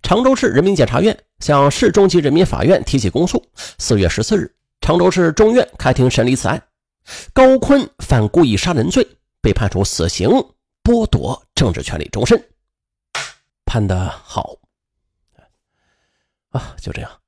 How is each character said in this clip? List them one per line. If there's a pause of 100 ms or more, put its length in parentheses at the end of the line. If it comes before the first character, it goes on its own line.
常
州
市
人
民
检
察
院 (240)
向
市
中
级
人
民
法
院
提
起
公
诉。 (340)
四
月
十
四
日， (260)
常
州
市
中
院 (100)
开
庭
审
理
此
案。 (720)
高
坤 (100)
犯
故
意
杀
人
罪， (340)
被
判
处
死
刑， (540)
剥
夺 (120)
政
治
权
利
终
身。 (1200)
判
得
好。 (1900)
啊，
就
这
样。 (180)